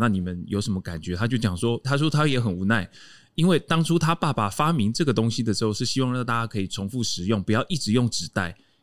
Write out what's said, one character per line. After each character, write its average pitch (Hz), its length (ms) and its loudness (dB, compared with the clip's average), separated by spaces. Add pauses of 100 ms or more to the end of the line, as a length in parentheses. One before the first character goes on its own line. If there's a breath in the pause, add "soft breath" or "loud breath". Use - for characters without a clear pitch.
那 117 60 4
你 98 120 2
们 87 280 -4
有 101 120 -2
什 107 120 -2
么 92 100 -2
感 82 180 -8
觉？” 82 160 -6
他 110 120 0
就 127 100 0
讲 101 180 0
说， 117 280 -2
他 135 120 0
说 151 140 0
他 151 160 2
也 131 140 2
很 113 120 0
无 92 140 -2
奈， 104 240 0 (460 loud breath)
因 160 120 4
为 170 120 6
当 165 240 0
初 165 160 2
他 160 160 2
爸 147 180 0
爸 104 160 0
发 151 240 0
明 110 180 2
这 131 140 -2
个 127 80 4
东 113 160 2
西 117 140 -2
的 110 100 0
时 104 100 -2
候 110 80 2
是 120 140 -2
希 131 160 0
望 127 100 0
让 123 140 -4
大 117 80 -2
家 117 140 -2
可 107 120 -6
以 95 60 -2
重 98 240 -6
复 123 140 -4
使 90 220 -4
用， 104 180 0
不 - 80 0
要 117 160 4
一 170 100 -2
直 104 140 -2
用 120 180 4
纸 - 200 -4
袋。 90 280 -4 (260 soft breath)